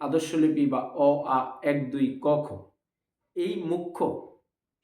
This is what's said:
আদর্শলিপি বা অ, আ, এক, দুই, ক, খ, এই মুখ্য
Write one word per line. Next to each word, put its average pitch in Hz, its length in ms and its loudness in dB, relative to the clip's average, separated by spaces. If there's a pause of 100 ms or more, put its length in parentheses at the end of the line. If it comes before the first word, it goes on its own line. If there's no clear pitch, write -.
আদর্শলিপি 156 640 2
বা 127 140 0 (140)
অ, 143 140 4 (180)
আ, 131 120 2 (240)
এক, 143 160 2 (120)
দুই, 135 160 2 (180)
ক, - 20 2 (160)
খ, - 60 -8 (880)
এই 180 160 -2 (100)
মুখ্য 175 380 -4 (840)